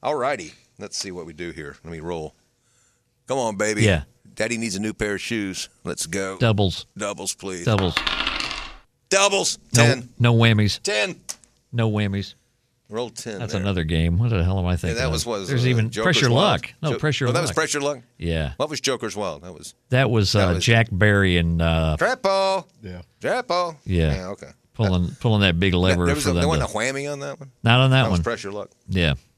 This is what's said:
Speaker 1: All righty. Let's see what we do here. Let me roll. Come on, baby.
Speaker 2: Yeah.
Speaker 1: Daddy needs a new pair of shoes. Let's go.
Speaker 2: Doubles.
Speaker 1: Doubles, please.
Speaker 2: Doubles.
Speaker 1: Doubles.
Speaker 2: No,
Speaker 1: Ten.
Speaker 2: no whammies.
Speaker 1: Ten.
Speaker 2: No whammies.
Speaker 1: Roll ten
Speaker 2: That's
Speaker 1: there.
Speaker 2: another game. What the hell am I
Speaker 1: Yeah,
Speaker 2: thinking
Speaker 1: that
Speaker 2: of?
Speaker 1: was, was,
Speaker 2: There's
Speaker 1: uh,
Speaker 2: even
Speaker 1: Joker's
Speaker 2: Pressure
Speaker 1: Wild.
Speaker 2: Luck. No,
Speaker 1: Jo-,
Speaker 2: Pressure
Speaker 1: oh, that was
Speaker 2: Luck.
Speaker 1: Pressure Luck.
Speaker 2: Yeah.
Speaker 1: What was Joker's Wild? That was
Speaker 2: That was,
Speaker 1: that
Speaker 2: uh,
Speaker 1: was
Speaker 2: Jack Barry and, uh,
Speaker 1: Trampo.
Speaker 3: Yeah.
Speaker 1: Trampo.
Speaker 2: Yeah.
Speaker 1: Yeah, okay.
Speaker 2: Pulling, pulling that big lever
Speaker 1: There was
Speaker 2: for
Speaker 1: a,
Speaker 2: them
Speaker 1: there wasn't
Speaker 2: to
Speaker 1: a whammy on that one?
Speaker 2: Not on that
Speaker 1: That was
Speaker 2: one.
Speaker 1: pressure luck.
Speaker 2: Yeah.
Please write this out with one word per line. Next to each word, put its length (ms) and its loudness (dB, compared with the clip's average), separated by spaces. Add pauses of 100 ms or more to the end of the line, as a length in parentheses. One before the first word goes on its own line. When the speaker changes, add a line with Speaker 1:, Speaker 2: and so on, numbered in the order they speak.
Speaker 1:
All 120 -2
righty. 380 -4 (260)
Let's 180 -12
see 140 -8
what 160 -10
we 60 -16
do 180 -10
here. 340 -14
Let 80 -12
me 80 -12
roll. 340 -8 (920)
Come 120 -2
on, 180 -4
baby. 260 0
Speaker 2:
Yeah. 220 2 (300)
Speaker 1:
Daddy 220 -4
needs 200 -6
a 40 -6
new 140 -4
pair 200 -4
of 60 -6
shoes. 480 -6 (160)
Let's 220 -8
go. 320 -6
Speaker 2:
Doubles. 480 0 (100)
Speaker 1:
Doubles, 380 -6
please. 300 -10
Speaker 2:
Doubles. 320 0 (1120)
Speaker 1:
Doubles. 480 2 (180)
Speaker 2:
No, 60 8
Speaker 1:
Ten. 260 4 (120)
Speaker 2:
no 140 4
whammies. 480 4
Speaker 1:
Ten. 380 -2 (520)
Speaker 2:
No 180 0
whammies. 440 -2 (560)
Speaker 1:
Roll 200 -6
ten 300 -10
Speaker 2:
That's 120 -8
Speaker 1:
there. 80 -2
Speaker 2:
another 240 0
game. 340 2
What 120 2
the 120 2
hell 160 0
am 80 -2
I 40 0
Speaker 1:
Yeah, 60 2
Speaker 2:
thinking 220 -2
Speaker 1:
that 80 -2
Speaker 2:
of? 60 -2
Speaker 1:
was, 140 -4
was, 220 -4
Speaker 2:
There's 180 0
Speaker 1:
uh, 20 2
Speaker 2:
even 220 0
Speaker 1:
Joker's 300 0
Speaker 2:
Pressure 120 4
Speaker 1:
Wild. 300 2
Speaker 2:
Luck. 180 -14
No, 120 -2
Speaker 1:
Jo-, 60 -4
Speaker 2:
Pressure 280 -2
Speaker 1:
oh, 60 0
that 80 2
was 100 -2
Speaker 2:
Luck. 60 -2
Speaker 1:
Pressure 260 0
Luck. 160 -2 (180)
Speaker 2:
Yeah. 400 -2
Speaker 1:
What 140 -2
was 100 -8
Joker's 360 -4
Wild? 260 -6
That 100 -16
was 220 -18 (160)
Speaker 2:
That 200 4
was, 220 4
Speaker 1:
that 160 4
Speaker 2:
uh, 60 4
Speaker 1:
was 100 -2
Speaker 2:
Jack 260 6
Barry 460 4
and, 240 2
uh, 380 2
Speaker 1:
Trampo. 680 0 (180)
Speaker 3:
Yeah. 200 -12 (180)
Speaker 1:
Trampo. 640 -4
Speaker 2:
Yeah. 300 2
Speaker 1:
Yeah, 140 -6
okay. 220 -14 (360)
Speaker 2:
Pulling, 240 2 (100)
pulling 220 2
that 160 4
big 160 2
lever 320 4
Speaker 1:
There 80 4
was 100 -4
Speaker 2:
for 60 2
Speaker 1:
a, 40 2
Speaker 2:
them 80 2
Speaker 1:
there 60 2
wasn't 220 0
Speaker 2:
to 80 -6
Speaker 1:
a 20 -2
whammy 320 -4
on 80 -8
that 200 -12
one? 100 -18 (140)
Speaker 2:
Not 160 6
on 100 4
that 140 4
Speaker 1:
That 60 0
was 100 2
Speaker 2:
one. 40 0
Speaker 1:
pressure 280 -4
luck. 180 -10 (180)
Speaker 2:
Yeah. 260 2 (240)